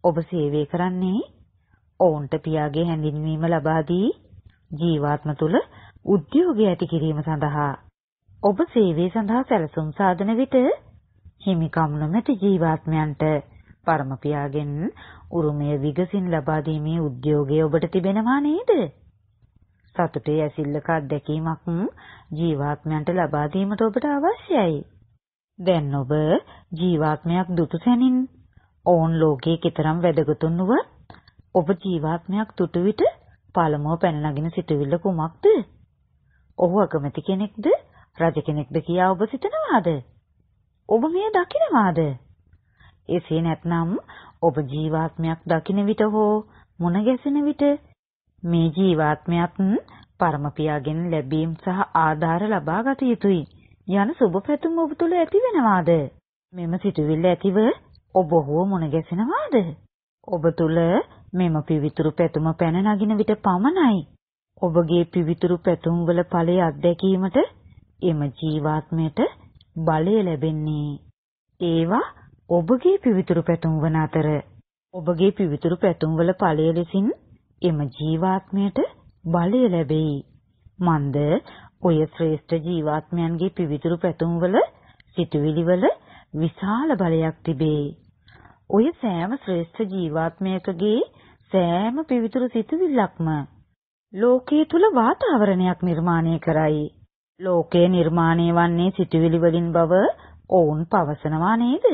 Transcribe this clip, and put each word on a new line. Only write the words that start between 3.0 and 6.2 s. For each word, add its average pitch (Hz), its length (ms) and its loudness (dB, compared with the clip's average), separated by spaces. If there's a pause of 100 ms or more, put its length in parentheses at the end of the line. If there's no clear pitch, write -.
ලබා 160 360 0
දී 180 280 0 (640)
ජීවාත්ම 151 640 -2
තුළ 160 240 0 (440)
උද්‍යෝගය 220 640 2